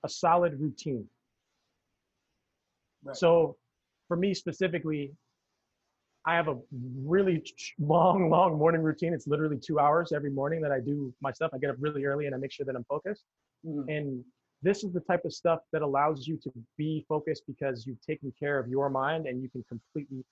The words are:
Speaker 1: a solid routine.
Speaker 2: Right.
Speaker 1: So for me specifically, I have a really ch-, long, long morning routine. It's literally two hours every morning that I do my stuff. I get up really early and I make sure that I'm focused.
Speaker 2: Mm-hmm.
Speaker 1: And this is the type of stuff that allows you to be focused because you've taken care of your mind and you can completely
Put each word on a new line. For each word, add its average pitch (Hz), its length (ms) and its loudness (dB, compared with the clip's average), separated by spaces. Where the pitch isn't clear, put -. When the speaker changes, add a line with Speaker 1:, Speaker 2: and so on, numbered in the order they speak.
Speaker 1:
a 147 40 -4
solid 170 520 2
routine. 135 460 -4
Speaker 2:
Right. 139 120 -12
Speaker 1:
So 165 400 4
for 175 80 -2
me 185 180 0
specifically, 160 760 -2
I 165 80 2
have 170 140 2
a 139 80 -2
really 175 380 4
ch-, - 380 -14
long, 170 500 6
long 165 300 6
morning 160 240 4
routine. 160 320 0
It's 139 120 -6
literally 151 320 0
two 151 200 -2
hours 156 340 4
every 147 180 -2
morning 143 320 -2
that 143 100 0
I 135 80 0
do 139 420 -4
my 135 100 -2
stuff. 160 220 -2
I 131 40 -6
get 139 120 -2
up 123 80 -4
really 147 260 -2
early 143 220 0
and 135 80 -4
I 127 40 -6
make 135 140 -6
sure 139 140 -6
that 127 100 -4
I'm 120 80 -6
focused. 185 400 -6
Speaker 2:
Mm-hmm. 147 220 -6
Speaker 1:
And 143 360 -4
this 202 220 0
is 185 80 -4
the 175 80 -2
type 175 240 0
of 156 80 -4
stuff 165 280 0
that 156 80 0
allows 143 460 0
you 156 160 -4
to 127 100 -10
be 156 320 -4
focused 151 380 -2
because 127 400 -6
you've 127 160 -12
taken 147 360 -6
care 143 200 0
of 120 100 -4
your 139 220 0
mind 143 360 -2
and 127 160 -6
you 127 60 -8
can 123 200 -10
completely 131 640 -10